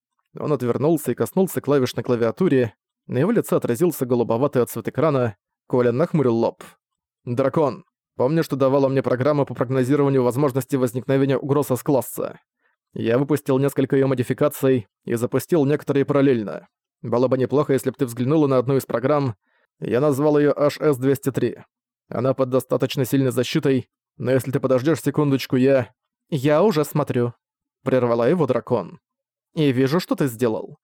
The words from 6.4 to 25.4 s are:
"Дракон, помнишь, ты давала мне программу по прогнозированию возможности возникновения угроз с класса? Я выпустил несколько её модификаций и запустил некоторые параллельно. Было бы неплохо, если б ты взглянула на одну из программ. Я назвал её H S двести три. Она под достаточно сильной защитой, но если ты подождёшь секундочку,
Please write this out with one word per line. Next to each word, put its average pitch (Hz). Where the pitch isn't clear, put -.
"Дракон, 131
помнишь, 151
ты -
давала 135
мне 135
программу 131
по 123
прогнозированию 131
возможности 131
возникновения 131
угроз 139
с 123
класса? -
Я 113
выпустил 139
несколько 135
её 135
модификаций 131
и 117
запустил 131
некоторые 139
параллельно. 131
Было 120
бы 127
неплохо, 135
если 127
б 117
ты 139
взглянула 123
на 135
одну 131
из 120
программ. 135
Я 113
назвал 147
её 147
H 143
S 147
двести 131
три. 120
Она 127
под 131
достаточно 131
сильной 135
защитой, 127
но 120
если 131
ты 135
подождёшь 131
секундочку, 139